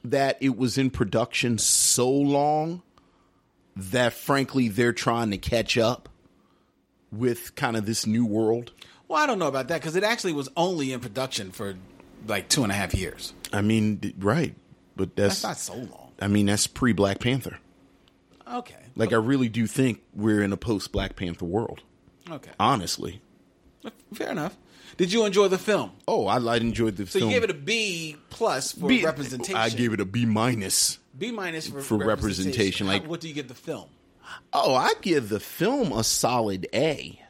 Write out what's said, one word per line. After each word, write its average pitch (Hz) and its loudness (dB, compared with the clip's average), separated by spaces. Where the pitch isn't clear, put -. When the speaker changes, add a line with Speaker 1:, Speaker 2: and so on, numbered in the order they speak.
Speaker 1:
that 135 0
it 131 2
was 120 0
in 131 4
production 113 0
so - 2
long 147 2
that, 113 2
frankly, 135 0
they're 120 2
trying 117 0
to 98 -2
catch - 0
up 113 2
with 120 -2
kind 120 0
of 110 0
this 110 -2
new 113 2
world. 113 0
Speaker 2:
Well, 311 0
I 302 4
don't 233 0
know 165 0
about 131 -2
that, 160 -2
'cause 156 -8
it 190 2
actually 214 0
was 139 -4
only 165 0
in 123 -6
production 117 -6
for, 98 -8
like, 101 -2
two 147 2
and 101 2
a 98 0
half 98 0
years. - -6
Speaker 1:
I 104 0
mean, 107 4
d-, 101 -6
right. 110 0
But 95 -4
that's 101 2
Speaker 2:
That's - -6
not 90 -10
so 120 -8
long. 71 -16
Speaker 1:
I 98 0
mean, 104 4
that's 101 2
pre-Black 101 2
Panther. 120 -2
Speaker 2:
Okay. 247 -10
Speaker 1:
Like, 113 0
I 113 4
really 123 2
do 110 0
think 127 0
we're 107 2
in 98 0
a 95 -4
post-Black 98 -4
Panther 90 -6
world. 98 -4
Speaker 2:
Okay. 156 -16
Speaker 1:
Honestly. 98 0
Speaker 2:
Fair - -6
enough. 160 -6
Did 175 2
you 226 4
enjoy 196 4
the 185 2
film? 170 0
Speaker 1:
Oh, 147 0
I, 104 4
I 117 2
enjoyed 113 0
the 101 -4
Speaker 2:
So 127 -2
Speaker 1:
film. 113 2
Speaker 2:
you - 2
gave 240 2
it 214 0
a 180 -4
B 165 -4
plus 156 -2
for 175 -4
Speaker 1:
B-, 240 4
Speaker 2:
representation. 139 -4
Speaker 1:
I 113 2
gave 117 0
it 104 -2
a 101 0
B 113 0
minus. 110 0
Speaker 2:
B 208 -6
minus 175 -8
for 139 -10
Speaker 1:
For 113 0
representation, 104 0
Speaker 2:
representation. 98 0
Speaker 1:
like 98 0
Speaker 2:
How, 151 -12
what 165 -6
do 165 -12
you 156 -10
give 143 -8
the 123 -18
film? 127 -10
Speaker 1:
Oh, - 4
I 185 4
give 147 2
the 104 -2
film 220 0
a 110 0
solid 110 0
A. 113 0